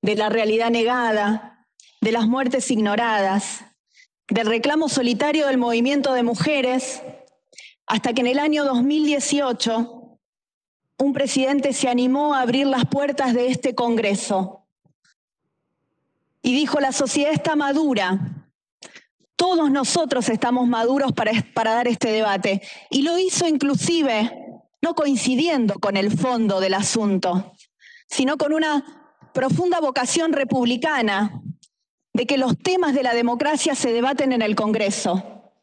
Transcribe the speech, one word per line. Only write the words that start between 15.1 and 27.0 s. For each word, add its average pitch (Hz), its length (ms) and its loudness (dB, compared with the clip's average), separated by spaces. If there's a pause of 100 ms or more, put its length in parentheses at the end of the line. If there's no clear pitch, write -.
y 247 140 0
dijo: 285 260 0
"La 269 120 0
sociedad 294 400 0
está 302 220 0
madura, 277 920 -2 (880)
todos 339 340 2
nosotros 269 600 0
estamos 247 360 0
maduros 247 460 2
para, 214 200 0 (220)
para 220 200 2
dar 240 140 2
este 233 220 0
debate". 202 520 0 (260)
Y 277 140 2
lo 339 160 2
hizo 370 280 0
inclusive 277 1160 0 (180)
no 330 140 -2
coincidiendo 262 800 2
con 202 240 -2
el 202 120 0
fondo 226 480 0
del 190 140 0
asunto, 190 800 0 (560)